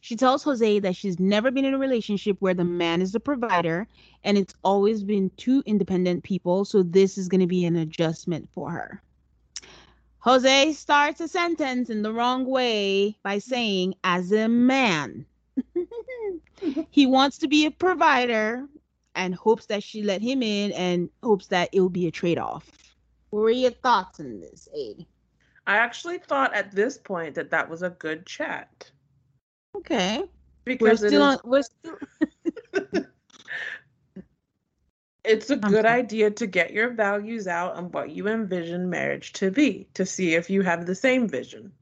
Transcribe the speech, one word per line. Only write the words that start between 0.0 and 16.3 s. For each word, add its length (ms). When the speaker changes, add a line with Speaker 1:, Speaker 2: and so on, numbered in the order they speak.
Speaker 1:
She 160
tells 260
Jose 380
that 160
she's 240
never 320
been 120
in 100
a 40
relationship 600
where 140
the 100
man 380
is 100
the 80
provider, 640
and 120
it's 180
always 400
been 320
two 280
independent 600
people, 400
so 180
this 360
is 100
gonna 180
be 200
an 100
adjustment 760
for 180
her. 300
Jose 520
starts 480
a 80
sentence 600
in 140
the 100
wrong 340
way 760
by 160
saying, 640
"As 300
a 160
man." 760
<laughs> 80